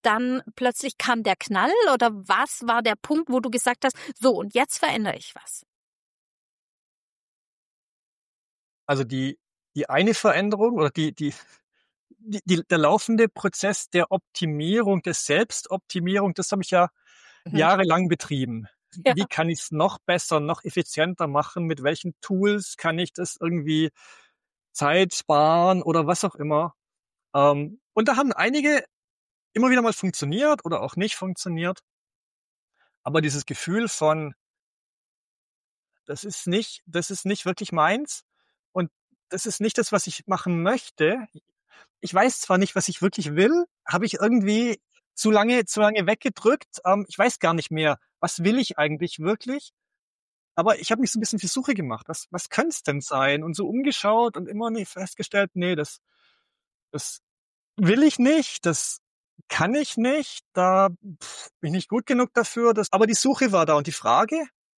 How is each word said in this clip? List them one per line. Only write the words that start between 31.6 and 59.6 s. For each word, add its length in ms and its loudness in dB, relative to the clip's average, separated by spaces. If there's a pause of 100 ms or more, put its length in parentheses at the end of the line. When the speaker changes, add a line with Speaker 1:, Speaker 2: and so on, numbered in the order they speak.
Speaker 2:
Aber 180 0
dieses 240 -4
Gefühl 420 -4
von, 480 -2 (1700)
das 180 -12
ist 240 -10
nicht, 380 -4
das 260 -6
ist 140 -10
nicht 200 -4
wirklich 260 -4
meins 520 0 (480)
und 200 -4 (380)
das 160 -8
ist 160 -6
nicht 160 -2
das, 140 -2
was 160 0
ich 200 -12
machen 340 -2
möchte. 680 0 (720)
Ich 120 -8
weiß 280 2
zwar 180 2
nicht, 160 0
was 140 0
ich 120 -10
wirklich 340 -2
will, 300 4 (220)
hab 160 -2
ich 120 -4
irgendwie 640 2 (340)
zu 160 2
lange, 340 4
zu 160 -4
lange 260 2
weggedrückt. 800 0
Ähm, 240 2
ich 100 -8
weiß 200 2
gar 140 2
nicht 180 -4
mehr, 280 0 (220)
was 220 -4
will 160 2
ich 200 -4
eigentlich 400 -2
wirklich? 540 -6 (840)
Aber 240 2
ich 120 -8
hab 80 2
mich 120 0
so 80 -4
ein 20 0
bisschen 160 -4
auf 40 -4
die 60 -4
Suche 280 -2
gemacht. 340 -6
Was, 220 -12
was 180 -10
könnte 220 0
es 120 -10
denn 180 -2
sein? 420 0
Und 120 -6
so 120 -4
umgeschaut 720 0
und 120 -8
immer 220 -6
nie 140 -6
festgestellt, 720 -4
nee, 200 0
das, 240 -6 (920)
das 280 -10 (580)
will 260 4
ich 160 4
nicht, 460 2
das 340 -2 (500)
kann 260 0